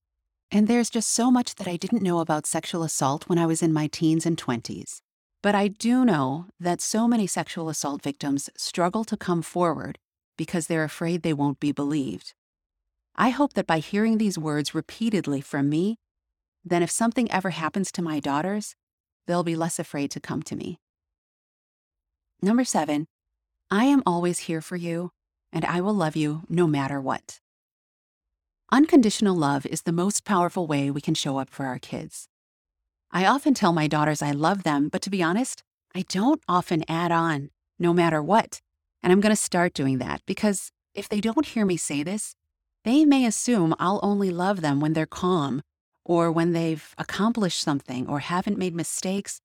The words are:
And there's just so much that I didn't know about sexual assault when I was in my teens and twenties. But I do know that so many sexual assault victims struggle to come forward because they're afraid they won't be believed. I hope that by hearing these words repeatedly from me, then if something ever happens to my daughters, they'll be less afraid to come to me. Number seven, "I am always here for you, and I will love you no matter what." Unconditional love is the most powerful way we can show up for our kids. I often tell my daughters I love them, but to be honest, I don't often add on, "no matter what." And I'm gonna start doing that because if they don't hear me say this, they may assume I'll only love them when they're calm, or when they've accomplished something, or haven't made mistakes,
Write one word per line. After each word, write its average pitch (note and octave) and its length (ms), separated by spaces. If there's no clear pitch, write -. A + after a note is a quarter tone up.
And G#3 180
there's A#3+ 220
just A3+ 180
so A#3+ 220
much B3 240
that G3 120
I F3 100
didn't G3 260
know F3 180
about D#3 260
sexual E3 360
assault D3+ 460
when F3 100
I E3+ 80
was D#3+ 160
in E3 100
my D3+ 140
teens D#3+ 400
and E3 100
twenties. - 640
But G#3 120
I G3+ 140
do A#3+ 360
know D#3 440
that F3 220
so A#3 260
many A3+ 180
sexual E3+ 440
assault C#3+ 320
victims C#3 520
struggle F3+ 520
to G#3 100
come F3 240
forward D#3+ 580
because E3 300
they're D#3+ 180
afraid E3 380
they E3 100
won't C#3+ 260
be C#3+ 140
believed. C#3+ 640
I A#3 140
hope C4+ 240
that G3 120
by E3 140
hearing G#3+ 380
these G#3 200
words D3+ 360
repeatedly D#3+ 640
from C#3+ 280
me, F3+ 300
then F3 180
if E3 80
something A#3 400
ever F#3+ 200
happens D#3+ 420
to F3+ 100
my D#3 180
daughters, D#3+ 560
they'll F3 160
be E3 140
less E3 220
afraid C#3+ 340
to D3 80
come - 240
to - 120
me. - 220
Number A#3 240
seven, D3+ 420
"I G3+ 140
am C#4 200
always F3 360
here D#3+ 200
for F#3 160
you, E3+ 360
and D#3+ 120
I F3 160
will G3+ 140
love D#3+ 220
you D3+ 320
no F3 180
matter C#3 340
what." - 400
Unconditional A3 640
love C#3+ 300
is - 160
the E3+ 100
most F3 320
powerful F3 420
way C#3+ 240
we C#3+ 120
can D#3+ 120
show C#3 220
up C3+ 140
for C#3 160
our B2+ 120
kids. - 500
I F3+ 160
often C4+ 260
tell F3+ 220
my D3+ 120
daughters D3+ 360
I D3 80
love D#3+ 320
them, D3 260
but - 140
to G3 80
be F#3+ 120
honest, F#3 400
I F#3 140
don't B3 400
often F3 400
add E3+ 240
on, D#3+ 380
"no F3 140
matter E3+ 300
what." F#3+ 400
And F3+ 100
I'm F#3+ 80
gonna G#3+ 160
start F3 380
doing C3+ 240
that - 260
because G3 480
if G3 140
they G#3 120
don't A3+ 260
hear G#3 200
me F3+ 100
say D3 260
this, F#3+ 320
they C#4 220
may C4+ 220
assume G#3 520
I'll F#3 240
only G3+ 280
love F3+ 320
them C#3+ 180
when D#3 140
they're D#3 120
calm, D3 560
or E3+ 280
when E3 200
they've E3 460
accomplished G3+ 640
something, B2+ 480
or - 120
haven't F#3 380
made F#3 160
mistakes, F#3 720